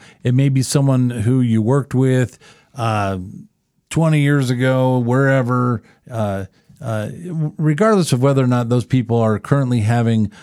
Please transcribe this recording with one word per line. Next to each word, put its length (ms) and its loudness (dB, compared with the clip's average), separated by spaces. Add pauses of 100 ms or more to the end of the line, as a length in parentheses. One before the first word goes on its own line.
(220)
it 140 0
may 140 2
be 120 2
someone 480 2
who 300 0
you 200 2
worked 360 0
with, 420 0 (380)
uh, 420 -2 (720)
twenty 300 0
years 300 2
ago, 500 0
wherever, 840 0 (260)
uh, 360 -4 (360)
uh, 280 -6 (480)
regardless 560 0
of 100 2
whether 200 2
or 60 2
not 200 0
those 160 0
people 340 0
are 200 2
currently 420 -2
having, 500 0 (120)